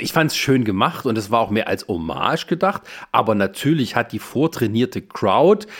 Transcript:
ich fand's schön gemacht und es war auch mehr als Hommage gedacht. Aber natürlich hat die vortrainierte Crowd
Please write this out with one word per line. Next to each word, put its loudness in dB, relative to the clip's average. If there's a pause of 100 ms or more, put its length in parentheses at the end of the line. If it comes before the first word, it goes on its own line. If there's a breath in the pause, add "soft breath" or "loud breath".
ich -8
fand's 2
schön 2
gemacht 0
und 0
es -4
war 4
auch 0
mehr 0
als -4
Hommage -4
gedacht. -2 (300 loud breath)
Aber 2
natürlich 0
hat -2
die -6
vortrainierte -2
Crowd 2 (120)